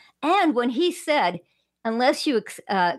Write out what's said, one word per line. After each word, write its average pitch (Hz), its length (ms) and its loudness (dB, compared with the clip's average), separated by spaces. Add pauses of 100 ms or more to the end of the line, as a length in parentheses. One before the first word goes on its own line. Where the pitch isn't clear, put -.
(220)
And 330 320 2
when 240 160 0
he 339 220 0
said, 208 480 -2 (440)
"Unless 240 420 0
you 254 120 2
ex-, - 300 -12
uh, 180 300 0